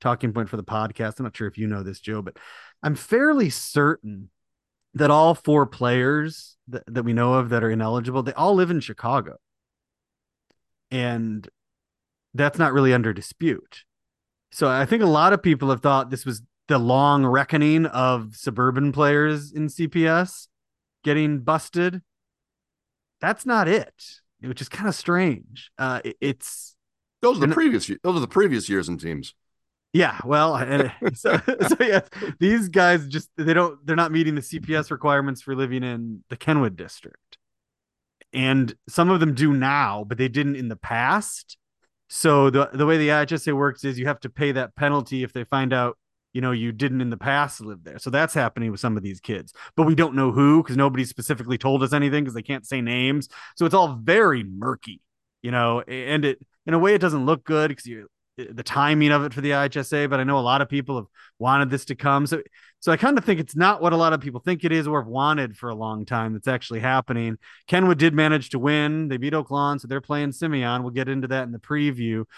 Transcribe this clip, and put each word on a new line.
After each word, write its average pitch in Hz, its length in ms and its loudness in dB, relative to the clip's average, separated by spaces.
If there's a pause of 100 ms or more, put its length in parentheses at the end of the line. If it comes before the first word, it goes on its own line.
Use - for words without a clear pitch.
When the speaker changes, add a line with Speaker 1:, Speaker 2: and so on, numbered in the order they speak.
Speaker 1:
talking 120 320 -2
point 113 160 -4
for 113 80 -8
the 98 60 -8
podcast. 107 540 -6
I'm 131 60 -8
not 113 120 -10
sure 107 120 -8
if 98 100 -12
you 107 80 -6
know 104 160 -4
this, 95 180 -12
Joe, 107 220 -8
but 95 160 -14 (460)
I'm 151 100 -2
fairly 254 560 2
certain 107 800 -2 (640)
that 147 160 4
all 160 240 6
four 151 320 4
players 131 920 -2 (100)
that, 123 180 -12
that 120 180 -4
we 120 100 0
know 120 220 4
of 127 140 0
that 117 140 0
are 113 80 0
ineligible, 117 520 -2
they 131 100 -6
all 190 220 2
live 180 140 4
in 165 120 -2
Chicago. 113 560 -6 (1500)
And 117 560 -4 (840)
that's 143 260 0
not 147 140 2
really 131 200 4
under 113 200 2
dispute. - 720 -6 (640)
So 147 160 0
I 131 180 0
think 220 160 0
a 196 60 4
lot 160 240 6
of 202 100 2
people 139 280 2
have 127 120 0
thought 135 280 2
this 131 160 -8
was 113 180 -8 (240)
the 147 100 2
long 135 480 4
reckoning 151 600 2
of 123 500 -2
suburban 131 560 0
players 147 640 0
in 151 160 -4
C 160 180 -4
P 165 180 0
S 170 440 -2 (560)
getting 151 340 2
busted. 170 640 -2 (1200)
That's 208 240 -4
not 220 240 2
it, - 240 0 (480)
which 127 180 -10
is 131 80 -10
kinda 202 240 -4
strange. 170 840 -2
Uh, 131 260 -4
it, - 160 -10
it's - 560 -8 (460)
Speaker 2:
Those 240 160 2
are - 20 -4
the - 60 2
Speaker 1:
and 160 80 4
Speaker 2:
previous 302 340 2
ye-, 98 160 -6
those 180 140 0
are - 20 0
the 127 80 0
previous 151 400 2
years 92 220 -2
and 82 100 -6
teams. 78 360 -10 (580)
Speaker 1:
Yeah, 156 320 2
well, 151 320 2
and 131 340 0 (120)
<laughs> 175 100 -2
so, - 260 0 (280)
so 320 120 2
yeah, 208 220 2 (380)
these 202 280 2
guys 175 400 4
just, 151 300 -6
they 160 160 2
don't, 156 320 0
they're 160 100 0
not 165 160 2
meeting 160 240 0
the 139 60 -4
C 156 180 -10
P 156 160 -4
S 151 160 -2
requirements 139 500 0
for 135 140 -8
living 127 300 -4
in 117 440 -8
the 123 60 -12
Kenwood 131 400 0
district. - 640 -20 (960)
And 131 420 0 (140)
some 175 200 2
of 180 120 4
them 156 120 4
do 143 200 2
now, 131 520 0
but 113 120 -6
they 131 100 0
didn't 143 300 -2
in 127 100 -6
the 110 80 -8
past. 127 800 -4 (560)
So 143 360 4
the, 139 240 2
the 147 120 0
way 160 120 4
the 151 160 2
I 151 80 4
H 147 100 -4
S 160 160 -4
A 147 80 0
works 139 300 -2
is 131 120 -4
you 127 100 -4
have 147 120 -2
to 127 100 -10
pay 143 220 -2
that 127 240 -6
penalty 139 480 0
if 120 80 -8
they 120 140 -8
find 135 260 -2
out 123 260 -2 (360)
you 127 80 -4
know, 127 100 0
you 117 200 -2
didn't 127 300 -2
in 123 80 -4
the 113 80 -6
past 139 440 -2
live 101 220 -16
there. 78 160 -18
So 131 100 -12
that's 151 240 0
happening 117 380 -2
with 98 80 -8
some 113 180 -2
of 92 60 -6
these 98 160 -10
kids, - 340 -10 (220)
but 160 80 4
we 156 120 4
don't 143 200 2
know 135 160 2
who, 143 320 6
'cause 127 140 -4
nobody 135 260 2
specifically 123 540 -6
told 135 260 0
us 135 100 0
anything, 143 300 0
'cause 127 100 -6
they 113 80 -8
can't 127 240 -10
say 131 160 -6
names. 127 480 -2 (260)
So 170 100 0
it's 175 100 2
all 165 260 4
very 143 420 4
murky, 107 580 -10 (400)
you 120 100 -6
know, 120 360 0
a-, 127 260 -10
and 147 120 2
it, 139 200 -2 (200)
in 160 80 -2
a 165 60 4
way, 196 140 4
it 180 80 2
doesn't 151 240 0
look 151 180 0
good 151 320 0
'cause - 100 -18
you, 113 220 -16 (300)
the 117 260 -14
timing 147 480 2
of 143 120 4
it 135 100 -6
for 139 80 -8
the 143 120 -2
I 139 120 0
H 135 120 -6
S 139 160 -6
A, 147 140 0
but 135 120 0
I 131 40 0
know 139 160 0
a - 20 0
lot 127 200 2
of 135 80 -4
people 139 260 -4
have 110 100 -8 (320)
wanted 135 320 2
this 135 160 -4
to 135 100 -10
come. 143 300 2
So, 156 160 -4 (380)
so 170 120 0
I 160 60 4
kinda 262 240 2
think 185 180 0
it's - 160 -8
not 180 260 4
what 165 120 2
a 165 40 4
lot 165 160 4
of 147 80 0
people 127 180 -10
think 175 240 -4
it 165 80 0
is 160 160 0
or 147 160 0
have 110 40 -14
wanted 131 480 -2
for 123 140 -10
a 113 60 -8
long 107 300 -6
time 113 280 -4
that's 104 140 -10
actually 120 320 -4
happening. 117 580 -2 (300)
Kenwood 180 320 4
did 156 160 4
manage 156 360 2
to 131 80 -4
win. 151 500 0
They 131 80 -4
beat 143 180 -4
Oak 139 160 -4
Lawn, 143 260 0
so 127 100 -16
they're 135 140 -6
playing 147 300 -4
Simeon. 127 500 -2
We'll 123 100 -8
get 131 180 -4
into 135 180 -4
that 131 160 -2
in 120 80 -10
the 113 80 -12
preview. 120 640 -2 (120)